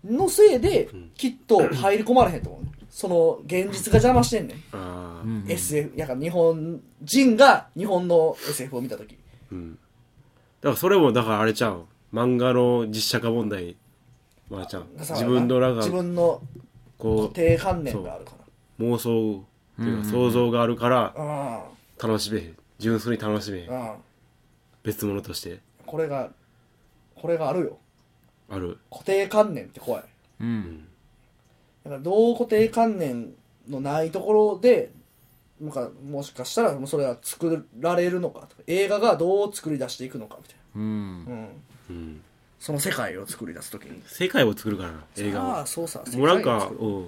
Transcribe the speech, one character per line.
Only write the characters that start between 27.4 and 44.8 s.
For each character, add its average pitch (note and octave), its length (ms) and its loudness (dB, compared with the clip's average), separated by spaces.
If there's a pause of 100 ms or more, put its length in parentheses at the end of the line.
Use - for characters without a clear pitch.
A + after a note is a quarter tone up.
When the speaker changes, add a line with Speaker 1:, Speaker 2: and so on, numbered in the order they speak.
Speaker 1:
あ E3 40 -2
る F3+ 80 0
よ。 - 180 -6 (680)
Speaker 2:
あ G2 100 -8
る。 F2 180 -8 (140)
Speaker 1:
固 - 120 -18
定 G3 240 0
観 G#3 280 4
念 G#2 100 -10
っ - 40 -20
て - 100 -20
怖 A2+ 200 -6
い。 - 40 -18 (380)
Speaker 3:
う - 20 -6
ん。 F2+ 420 -6 (1000)
Speaker 1:
だ D3 60 -16
か C#3+ 80 -12
ら C3 40 -14
ど G#3+ 320 4
う A#3 40 -2
固 A#3+ 80 0
定 A3 240 4
観 A3 300 2
念 B2 340 -4 (340)
の C3 140 -8
な C#3+ 220 0
い E3 80 -4
と F#3 100 -4
こ G#3+ 120 0
ろ G#3+ 260 4
で、 G#3 320 4 (680)
な D3+ 100 -10
ん - 20 -14
か、 B2 180 -8 (160)
も C#3 160 -8
し C#3 140 -14
か B2+ 100 -10
し - 80 -10
た A#3 80 0
ら F3+ 140 2
も C3 60 -8
う C3+ 60 -8
そ D#3 120 -4
れ C#3 60 0
は A#2+ 140 -4
作 - 480 -4 (120)
ら E3 160 0
れ F3 120 2
る F3+ 120 -2
の E3+ 100 -4
か - 120 -16
と - 140 -20
か、 - 120 -20
映 F#3+ 200 0
画 G3+ 120 0
が G#3 160 4
ど F#3 300 2
う G#3 100 -8
作 D#3+ 160 -6
り C#3+ 80 -4
出 B2+ 100 -4
し - 80 -12
て B2+ 80 -10
い B2+ 40 -12
く C3 100 -12
の G#2+ 80 -12
か - 120 -20
み - 80 -20
た - 60 -20
い - 20 -20 (200)
な。 G#2+ 60 -6
Speaker 3:
う - 20 -4
ん。 - 40 -4
Speaker 1:
う G#2+ 40 -2
ん。 G#2 560 -10 (420)
Speaker 2:
う F2+ 40 -12
ん。 D#2+ 280 -14 (380)
Speaker 1:
そ - 140 -8
の C#3+ 60 -4
世 F#3+ 120 -2
界 G2+ 260 -6
を G2 80 -14
作 G2+ 220 -10
り E2 80 -12
出 - 80 -16
す - 80 -16
と G#2 80 -14
き - 60 -20
に。 - 200 -18
Speaker 2:
世 - 220 -6
界 D#3 160 2
を G#2+ 100 2
作 - 160 -8
る G2+ 80 -4
か F#2 60 -8